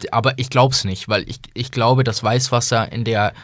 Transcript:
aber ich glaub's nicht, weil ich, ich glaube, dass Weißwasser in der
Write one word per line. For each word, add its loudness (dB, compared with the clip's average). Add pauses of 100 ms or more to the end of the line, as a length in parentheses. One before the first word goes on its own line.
(100)
aber 0
ich -4
glaub's 2
nicht, -6
weil -2
ich, -10 (140)
ich -8
glaube, 4
dass -2
Weißwasser 0
in -4
der 0